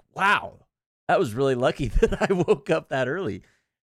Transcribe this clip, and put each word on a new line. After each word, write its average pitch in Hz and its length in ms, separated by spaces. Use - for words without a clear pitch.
"Wow, - 520
that - 100
was 127 160
really 135 220
lucky 131 320
<laughs> - 120
that 220 300
I - 20
woke 180 380
up 160 200
that 131 180
early," 139 340